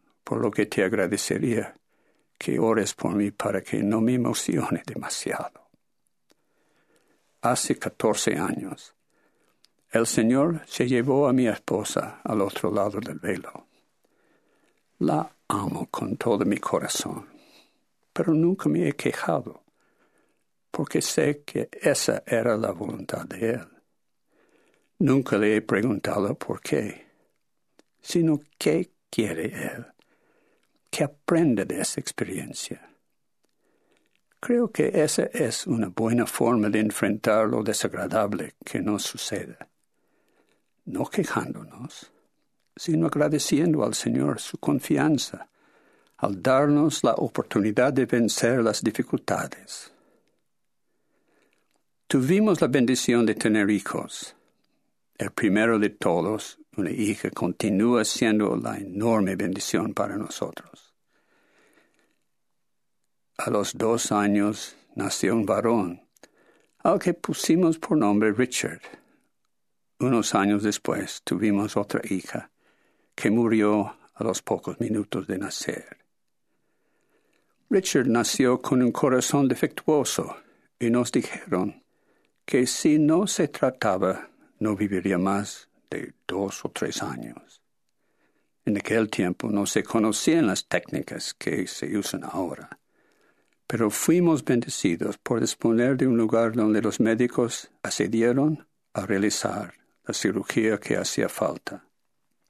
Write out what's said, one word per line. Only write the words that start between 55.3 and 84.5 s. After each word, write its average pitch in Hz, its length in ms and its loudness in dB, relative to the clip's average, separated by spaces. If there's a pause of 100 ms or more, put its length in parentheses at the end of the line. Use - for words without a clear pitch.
primero 110 480 4
de 101 100 2
todos, 95 680 -2 (160)
una 92 140 -2
hija, - 400 -2
continúa 107 720 2
siendo 107 520 2
la 110 200 -4
enorme 101 580 0
bendición 95 600 -2
para - 220 -2
nosotros. - 800 -10 (2500)
A - 120 -4
los 104 260 -2
dos 117 360 0
años 104 640 0 (180)
nació 98 400 -2
un 113 100 2
varón, 101 640 0 (800)
al 175 160 4
que 175 140 0
pusimos 165 640 2
por 160 200 2
nombre 107 320 4
Richard. - 520 -2 (1160)
Unos 120 380 0
años 101 260 4
después - 640 -4
tuvimos 101 520 0
otra - 280 -2
hija, - 480 -6 (640)
que - 140 0
murió 107 640 2 (180)
a - 80 -8
los - 180 -2
pocos - 380 -4
minutos 104 480 -4
de 98 120 -4
nacer. - 640 -8 (1700)
Richard 170 360 2
nació 123 540 4
con 127 220 2
un 120 100 4
corazón 131 560 2
defectuoso - 880 0 (420)
y 117 120 0
nos 120 200 2
dijeron - 720 -2 (640)
que 127 220 2
si 151 320 2
no 160 280 4
se 165 220 0
trataba, 98 800 0 (300)